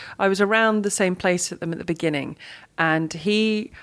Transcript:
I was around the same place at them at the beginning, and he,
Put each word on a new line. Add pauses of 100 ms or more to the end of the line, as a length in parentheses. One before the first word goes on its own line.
(180)
I
was
around
the
same
place
at
them
at
the
beginning, (420)
and
he, (140)